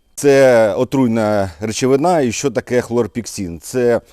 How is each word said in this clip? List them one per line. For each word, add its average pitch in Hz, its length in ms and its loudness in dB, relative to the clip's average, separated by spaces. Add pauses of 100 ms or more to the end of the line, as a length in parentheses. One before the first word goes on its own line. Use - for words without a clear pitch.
(160)
Це 131 580 4
отруйна 113 840 0
речовина. 135 600 0
І 123 100 -2
що 135 200 -6
таке 123 300 -2
хлорпіксин? 101 800 -6
Це 120 420 -2 (120)